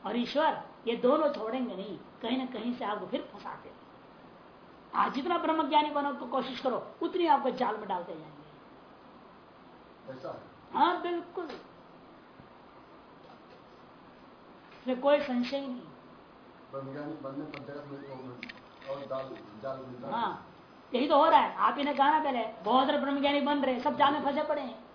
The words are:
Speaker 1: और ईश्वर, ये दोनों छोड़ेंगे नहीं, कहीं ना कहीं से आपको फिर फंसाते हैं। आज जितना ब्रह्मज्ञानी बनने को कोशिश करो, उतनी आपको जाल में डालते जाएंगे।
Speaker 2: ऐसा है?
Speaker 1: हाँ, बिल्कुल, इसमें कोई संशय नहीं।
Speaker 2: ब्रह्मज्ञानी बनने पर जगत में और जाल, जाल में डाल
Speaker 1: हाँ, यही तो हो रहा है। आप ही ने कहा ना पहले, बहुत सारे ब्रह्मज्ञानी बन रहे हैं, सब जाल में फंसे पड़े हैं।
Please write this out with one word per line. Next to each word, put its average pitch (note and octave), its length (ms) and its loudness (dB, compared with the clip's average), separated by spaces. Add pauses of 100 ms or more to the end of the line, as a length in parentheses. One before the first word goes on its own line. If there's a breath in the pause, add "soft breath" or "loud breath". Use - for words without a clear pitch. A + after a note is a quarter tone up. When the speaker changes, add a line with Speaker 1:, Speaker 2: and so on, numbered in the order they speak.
Speaker 1:
और G#3+ 100 -2
ईश्वर, C#4 460 2 (240)
ये A#3 100 0
दोनों C#4+ 360 4
छोड़ेंगे A3 440 -4
नहीं, G3 220 -8 (240)
कहीं B3 160 0
ना C4 80 -4
कहीं A#3 280 -6
से B3 100 -6
आपको G3+ 220 -4
फिर A3 160 -4
फंसाते - 460 -14
हैं। - 80 -20 (1160)
आज - 200 2
जितना E4+ 240 0
ब्रह्मज्ञानी D4+ 520 4
बनने C#4+ 220 0
को B3+ 140 -8
कोशिश B3+ 340 -4
करो, - 420 -2
उतनी E4+ 240 0
आपको C4 240 6
जाल A3 260 0
में G#3+ 120 -10
डालते F3 260 -4
जाएंगे। D#3 260 -16 (1700)
Speaker 2:
ऐसा D#3+ 160 -12
है? - 120 -10 (340)
Speaker 1:
हाँ, E4 280 4
बिल्कुल, F4 420 -6 (3250)
इसमें B3 200 -4
कोई C#4+ 200 6
संशय B3+ 400 0
नहीं। B3 220 -8 (920)
Speaker 2:
ब्रह्मज्ञानी C3+ 400 -8
बनने C3+ 320 -8
पर D3 140 -12
जगत C#3+ 300 -12
में C3+ 320 -12 (680)
और C#3 180 -8
जाल, C3+ 300 -6 (260)
जाल C3+ 160 -6
में B2 240 -14
डाल - 100 -8
Speaker 1:
हाँ, A3 340 -4 (480)
यही C4+ 140 2
तो D4+ 80 6
हो D#4 120 8
रहा D4+ 120 10
है। - 140 0
आप A3 240 2
ही C#4+ 60 0
ने C#4+ 100 0
कहा C#4+ 240 6
ना D#4 60 0
पहले, B3 200 0
बहुत A#3+ 420 2
सारे D4 120 2
ब्रह्मज्ञानी C#4 420 2
बन C#4+ 180 2
रहे C4 160 2
हैं, A#3+ 80 -4
सब D4 140 0
जाल C#4+ 160 6
में D4 120 -2
फंसे C#4 180 0
पड़े D4 200 -2
हैं। A#3+ 220 -12 (100)